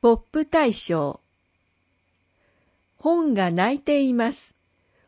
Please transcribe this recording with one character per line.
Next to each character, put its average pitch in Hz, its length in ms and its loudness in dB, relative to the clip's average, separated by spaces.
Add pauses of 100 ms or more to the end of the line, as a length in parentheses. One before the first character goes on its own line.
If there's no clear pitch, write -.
ポ 233 100 6
ッ 226 60 4
プ - 260 -6
大 294 300 0
賞。 151 460 -4 (1800)
本 320 360 0
が 185 160 0
泣 190 260 0
い 277 40 -8
て 285 220 0
い 262 120 0
ま 233 180 -2
す。 - 220 -18 (520)